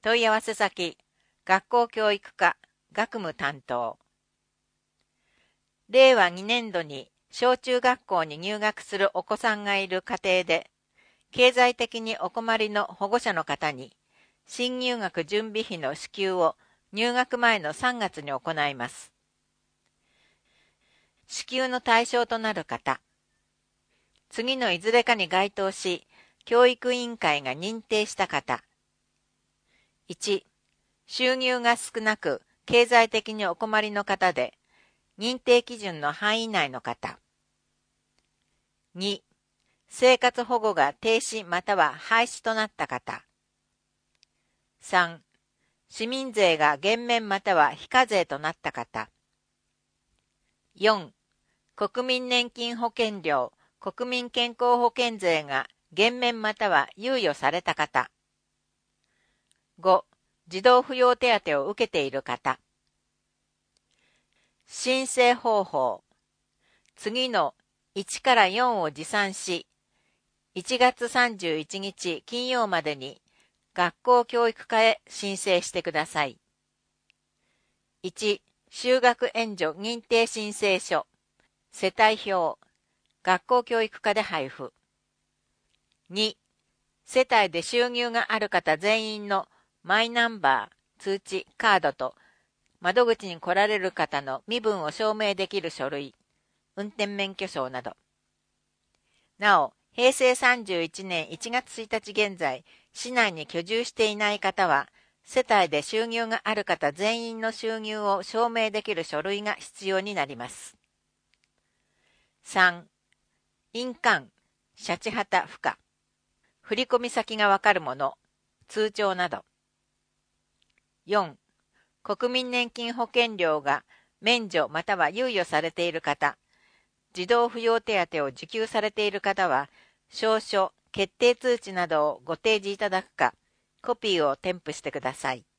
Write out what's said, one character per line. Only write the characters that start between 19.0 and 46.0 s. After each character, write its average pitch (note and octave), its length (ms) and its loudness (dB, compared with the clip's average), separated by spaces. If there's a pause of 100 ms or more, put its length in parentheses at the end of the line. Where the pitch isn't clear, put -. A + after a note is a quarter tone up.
支 - 200 -12
給 B3+ 200 -2
の B3+ 140 -4
対 A#3 240 4
象 A#3+ 220 0
と A3+ 100 -4
な A3 160 -2
る F3 120 -6
方。 - 360 -4 (1300)
次 B3+ 280 -4
の A#3+ 140 0
い F3 80 -2
ず G#3 120 -2
れ A#3 120 6
か A#3 120 4
に G3 120 -4
該 F#3 240 2
当 F#3+ 200 -2
し、 - 340 -6 (400)
教 B3 220 6
育 B3 260 0
委 B3 40 -2
員 A#3+ 200 -8
会 D3+ 240 0
が C3 120 -6
認 G3+ 280 -8
定 G#3+ 240 -2
し - 100 -14
た F#3+ 120 -2
方。 C3+ 360 -4 (1400)
一、 - 380 -4 (640)
収 B3+ 280 0
入 B3+ 240 0
が A#3 180 2
少 - 240 -10
な A3 160 2
く、 C#3 240 -2 (240)
経 A#3+ 200 6
済 A3+ 240 6
的 A3 240 -4
に G#3+ 120 -4
お F3 100 -2
困 G#3+ 260 0
り G#3+ 100 -2
の G3+ 120 -2
方 F#3+ 300 0
で、 B2 200 -4 (640)
認 B3 220 -4
定 A#3+ 240 4
基 A#3+ 140 -12
準 F#3 240 -8
の D3 100 -2
範 G#3 300 -2
囲 A3+ 60 -6
内 F3+ 220 0
の B2+ 120 -10
方。 - 380 -10 (1800)
二、 G3 280 -6 (640)
生 B3+ 300 4
活 A#3+ 260 0
保 A#3 160 0
護 G#3+ 140 0
が D3 200 2
停 A3+ 240 0
止 A3 280 -6
ま F3 160 -2
た G#3 140 0
は D3+ 180 4
廃 A3+ 320 0
止 - 180 -14
と A3+ 100 -2
な G#3+ 120 0
っ G#3 100 -12
た D3+ 120 -4
方。 - 360 -10 (1600)
三、 E3+ 420 0 (680)
市 - 180 -8